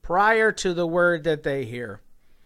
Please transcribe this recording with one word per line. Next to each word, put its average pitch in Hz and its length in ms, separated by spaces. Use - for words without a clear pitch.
prior 214 520
to 190 200
the 170 140
word 175 380
that 151 180
they 139 220
hear. 113 360